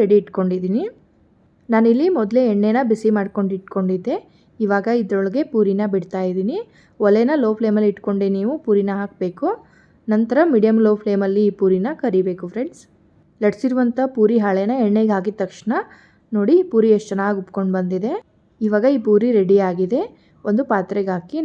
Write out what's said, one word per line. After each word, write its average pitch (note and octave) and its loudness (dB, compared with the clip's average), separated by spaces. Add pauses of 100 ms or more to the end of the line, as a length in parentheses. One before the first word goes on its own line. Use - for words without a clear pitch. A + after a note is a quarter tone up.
ರೆಡಿ G#3 4
ಇಟ್ಕೊಂಡಿದ್ದೀನಿ. F#3 -4 (880)
ನಾನಿಲ್ಲಿ A#3 4 (120)
ಮೊದಲೇ A3+ 0 (100)
ಎಣ್ಣೆನ G#3+ 2 (140)
ಬಿಸಿ G#3+ 0
ಮಾಡ್ಕೊಂಡು G3 -4
ಇಟ್ಕೊಂಡಿದ್ದೆ. F#3 -4 (420)
ಇವಾಗ G3+ 0 (140)
ಇದರೊಳಗೆ G3 -2
ಪೂರಿನ G3+ 0 (140)
ಬಿಡ್ತಾ F#3+ -4
ಇದ್ದೀನಿ. F#3+ -4 (420)
ಒಲೆನ G#3+ 2 (120)
ಲೋ A3 2
ಫ್ಲೇಮಲ್ಲಿ G#3+ 2
ಇಟ್ಕೊಂಡೆ G3 -4
ನೀವು G#3+ -4 (100)
ಪೂರಿನ G3+ 2 (100)
ಹಾಕಬೇಕು. G3 -6 (600)
ನಂತರ A#3 0 (140)
ಮೀಡಿಯಮ್ A3 4
ಲೋ G#3+ 4 (100)
ಫ್ಲೇಮಲ್ಲಿ G3 0
ಈ G3 2
ಪೂರಿನ F#3 2 (140)
ಕರಿಬೇಕು F#3 -2
ಫ್ರೆಂಡ್ಸ್. C4 -8 (640)
ಲಟ್ಸಿರುವಂಥ A#3+ 0 (160)
ಪೂರಿ A3 4
ಹಾಳೆನ G3+ 0 (120)
ಎಣ್ಣೆಗೆ G#3+ 2
ಹಾಕಿದ G3 -4
ತಕ್ಷಣ G3+ -6 (580)
ನೋಡಿ G#3 2 (160)
ಪೂರಿ A3 4
ಎಷ್ಟು G#3 -6
ಚೆನ್ನಾಗಿ G3 -2
ಉಬ್ಕೊಂಡು F#3+ -4
ಬಂದಿದೆ. F#3 -4 (480)
ಇವಾಗ G#3+ 0 (100)
ಈ B3+ -2
ಪೂರಿ G#3 4 (120)
ರೆಡಿ F#3+ 4 (120)
ಆಗಿದೆ. F#3 -2 (480)
ಒಂದು G#3 0 (100)
ಪಾತ್ರೆಗೆ G3 -2
ಹಾಕಿ F3 -10